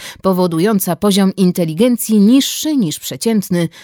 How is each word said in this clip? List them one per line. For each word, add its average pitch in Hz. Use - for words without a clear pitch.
powodująca 180
poziom 196
inteligencji 190
niższy 269
niż 175
przeciętny, 175